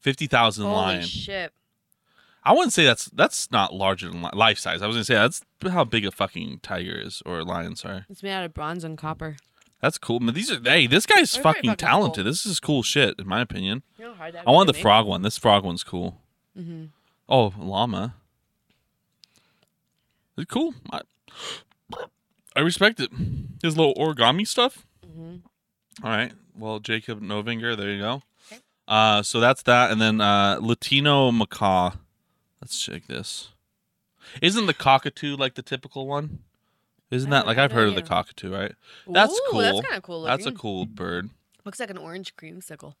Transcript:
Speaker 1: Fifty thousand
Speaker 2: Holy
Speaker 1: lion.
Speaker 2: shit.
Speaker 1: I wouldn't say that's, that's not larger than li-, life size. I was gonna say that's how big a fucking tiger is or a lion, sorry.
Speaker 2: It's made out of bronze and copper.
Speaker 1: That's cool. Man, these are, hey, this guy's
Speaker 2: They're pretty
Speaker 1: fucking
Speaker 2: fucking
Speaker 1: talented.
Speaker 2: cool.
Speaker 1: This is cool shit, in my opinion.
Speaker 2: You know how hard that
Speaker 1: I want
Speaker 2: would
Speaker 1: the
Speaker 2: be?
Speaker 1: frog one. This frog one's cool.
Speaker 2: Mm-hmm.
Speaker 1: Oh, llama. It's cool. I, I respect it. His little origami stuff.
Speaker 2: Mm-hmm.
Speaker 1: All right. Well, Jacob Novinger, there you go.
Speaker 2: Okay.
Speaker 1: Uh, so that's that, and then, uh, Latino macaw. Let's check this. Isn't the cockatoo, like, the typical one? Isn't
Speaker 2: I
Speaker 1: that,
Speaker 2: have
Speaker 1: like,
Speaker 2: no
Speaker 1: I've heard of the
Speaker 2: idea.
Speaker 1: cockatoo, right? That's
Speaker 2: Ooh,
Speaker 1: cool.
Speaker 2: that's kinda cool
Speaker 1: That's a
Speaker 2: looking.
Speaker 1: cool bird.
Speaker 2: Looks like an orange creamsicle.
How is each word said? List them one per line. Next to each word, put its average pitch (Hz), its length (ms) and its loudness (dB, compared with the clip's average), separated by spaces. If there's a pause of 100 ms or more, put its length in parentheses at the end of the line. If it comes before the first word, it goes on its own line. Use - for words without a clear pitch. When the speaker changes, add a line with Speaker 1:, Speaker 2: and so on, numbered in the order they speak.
Speaker 1:
Fifty 139 260 -2
thousand 110 400 2
Speaker 2:
Holy 101 100 0
Speaker 1:
lion. 95 260 0
Speaker 2:
shit. 185 500 -8 (920)
Speaker 1:
I 139 80 6
wouldn't 320 200 4
say 165 120 4
that's, 123 220 4
that's - 440 0
not 101 240 0
larger 95 340 -2
than 87 140 -10
li-, 85 100 -8
life 107 260 2
size. 85 220 -6
I 101 60 -6
was 113 80 -4
gonna 117 100 -4
say 120 100 2
that's 113 280 2 (260)
how 180 160 0
big 110 220 -2
a 95 60 -4
fucking 87 500 -6
tiger 90 340 -8
is - 300 -12
or 87 140 -6
a 82 40 -6
lion, 87 300 -8
sorry. 95 340 -12
Speaker 2:
It's - 140 -20
made 196 100 -10
out 190 120 -8
of 165 100 -14
bronze 160 300 -10
and 160 120 -12
copper. 156 400 -10 (460)
Speaker 1:
That's 147 160 0
cool. 117 220 -2
Man, 117 140 0
these 220 180 -4
are, 135 100 -4
hey, 135 240 6
this 151 200 4
guy's 392 260 6
Speaker 2:
They're 262 100 -4
pretty 160 160 6
Speaker 1:
fucking - 120 0
Speaker 2:
fucking - 160 -2
Speaker 1:
talented. 131 380 2
Speaker 2:
cool. 107 60 0
Speaker 1:
This 170 160 -4
is 190 140 -4
cool 143 240 0
shit, 139 340 0
in 95 80 -10
my 98 140 -2
opinion. 101 420 -6 (160)
Speaker 2:
You 220 80 -18
know 240 60 -14
how 202 60 -20
hard 165 160 -16
that 170 120 -8
Speaker 1:
I 117 60 4
want 180 160 8
Speaker 2:
would - 60 2
Speaker 1:
the - 40 -8
Speaker 2:
be? - 40 -8
Speaker 1:
frog 107 240 6
one. 92 160 -2
This 104 160 -2
frog 101 260 6
one's 90 200 -4
cool. 90 360 -8 (380)
Speaker 2:
Mm-hmm. 165 260 -14 (440)
Speaker 1:
Oh, 113 300 2
llama. 101 560 -4 (2250)
It's 151 140 -10
cool. 294 240 -2 (160)
I, - 100 -10 (1500)
I 127 60 0
respect 190 400 2
it. 131 100 -4 (520)
His 160 140 -2
little 156 180 4
origami 147 520 2
stuff. - 400 -2 (200)
Speaker 2:
Mm-hmm. 165 300 -18 (680)
Speaker 1:
All 113 60 -6
right. 113 220 -2 (240)
Well, 110 220 -10
Jacob 110 440 -6
Novinger, 113 540 -4
there 101 140 -6
you 101 100 -6
go. 120 220 -6 (280)
Speaker 2:
Okay. 220 100 -20 (260)
Speaker 1:
Uh, 110 360 4
so - 180 -2
that's 123 240 4
that, 123 260 6
and 110 100 0
then, 110 200 2
uh, 101 400 4
Latino 139 720 2
macaw. 95 600 2 (680)
Let's - 220 -10
check - 240 -12
this. - 440 -10 (920)
Isn't 196 240 2
the 165 80 0
cockatoo, 143 600 2
like, 135 180 -2
the 131 80 -14
typical 135 440 -10
one? 143 340 -6 (720)
Isn't 131 180 -2
Speaker 2:
I - 20 -2
Speaker 1:
that, 143 80 4
Speaker 2:
have 113 80 2
Speaker 1:
like, 113 120 0
Speaker 2:
no 135 60 4
Speaker 1:
I've 139 80 0
heard 110 160 4
of 98 60 0
the 95 60 -2
Speaker 2:
idea. 85 80 -12
Speaker 1:
cockatoo, 92 440 -4
right? 98 200 -6 (340)
That's 190 260 4
Speaker 2:
Ooh, 427 80 -2 (100)
Speaker 1:
cool. - 100 0
Speaker 2:
that's 104 200 0
kinda - 200 -6
cool 170 220 -12
Speaker 1:
That's 147 200 -2
a - 40 -6
Speaker 2:
looking. 147 120 -8
Speaker 1:
cool 98 280 -6
bird. 90 440 -8 (340)
Speaker 2:
Looks 202 140 -16
like 226 120 -8
an 185 80 -14
orange 175 380 -16
creamsicle. 156 640 -20